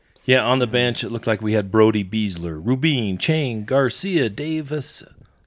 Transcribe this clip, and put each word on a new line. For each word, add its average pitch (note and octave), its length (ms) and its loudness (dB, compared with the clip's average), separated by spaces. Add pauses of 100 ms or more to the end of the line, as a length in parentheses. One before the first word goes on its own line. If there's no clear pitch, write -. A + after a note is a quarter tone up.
(240)
Yeah, B2+ 180 4
on B2+ 180 2
the B2 60 0
bench, A#2+ 380 0
it G#2 60 -6
looked A#2 160 -4
like A2 160 0
we G#2+ 100 0
had G#2 180 2
Brody A2 340 4
Beasler, F#2 600 -4
Rubin, B2+ 540 0
Chang, C3 480 -2
Garcia, C3+ 640 0
Davis, D3 720 -6 (440)